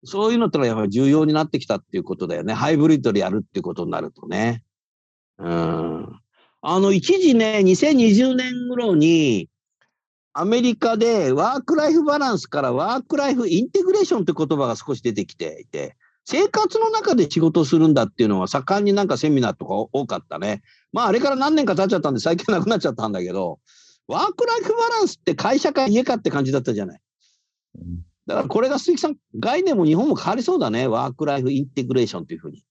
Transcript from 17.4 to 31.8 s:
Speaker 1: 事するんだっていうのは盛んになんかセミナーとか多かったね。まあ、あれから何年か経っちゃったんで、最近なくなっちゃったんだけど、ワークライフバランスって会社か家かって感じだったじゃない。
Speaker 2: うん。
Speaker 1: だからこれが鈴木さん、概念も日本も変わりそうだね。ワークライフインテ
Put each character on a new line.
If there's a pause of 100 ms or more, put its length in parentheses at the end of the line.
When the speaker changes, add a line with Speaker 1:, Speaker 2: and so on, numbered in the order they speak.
Speaker 1:
事
す
る
ん
だ
っ
て
い
う
の
は
盛
ん
に
な
ん
か
セ
ミ
ナ
ー
と
か (180)
多
か
っ
た
ね。 (320)
ま
あ、
あ
れ
か
ら
何
年
か
経
っ
ち
ゃ
っ
た
ん
で、
最
近
な
く
な
っ
ち
ゃ
っ
た
ん
だ
け
ど、 (480)
ワ
ー
ク
ラ
イ
フ
バ (100)
ラ
ン
ス
っ
て
会
社
か
家
か
っ
て
感
じ
だ
っ
た
じ
ゃ
な
い。 (800)
Speaker 2:
う
ん。 (220)
Speaker 1:
だ
か
ら
こ
れ
が
鈴
木
さ
ん、 (240)
概
念
も
日
本
も
変
わ
り
そ
う
だ
ね。
ワ
ー
ク
ラ
イ
フ
イ
ン
テ